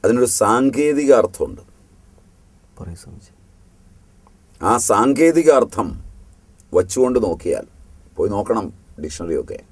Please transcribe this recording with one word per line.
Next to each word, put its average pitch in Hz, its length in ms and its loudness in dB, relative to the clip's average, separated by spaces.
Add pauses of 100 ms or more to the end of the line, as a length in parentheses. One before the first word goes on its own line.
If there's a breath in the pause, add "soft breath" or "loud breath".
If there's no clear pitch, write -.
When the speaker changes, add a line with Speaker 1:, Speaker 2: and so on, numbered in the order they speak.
Speaker 1:
അതിനൊരു 120 260 0 (120)
സാങ്കേതിക 135 680 2 (100)
അർത്ഥമുണ്ട്. - 420 -6 (1120)
Speaker 2:
പറയൂ 85 260 -14
സ്വാമിജി. - 280 -20 (1400)
Speaker 1:
ആ - 20 2 (180)
സാങ്കേതിക 143 600 4 (100)
അർത്ഥം 104 300 -2 (880)
വച്ചുകൊണ്ട് 127 500 2
നോക്കിയാൽ, 82 380 -4 (520)
പോയി 85 180 -2
നോക്കണം 110 320 -2 (360)
ഡിക്ഷണറിയൊക്കെ 78 560 -8 (120)